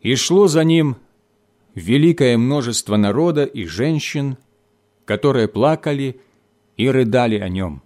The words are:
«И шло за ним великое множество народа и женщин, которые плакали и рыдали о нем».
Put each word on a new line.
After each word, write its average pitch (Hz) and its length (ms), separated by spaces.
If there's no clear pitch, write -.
«И 113 120
шло 185 320
за 160 160
ним 160 340
великое 131 600
множество 117 640
народа 143 460
и 117 200
женщин, 139 720
которые 120 420
плакали 139 720
и 113 100
рыдали 123 520
о 95 100
нем». 90 380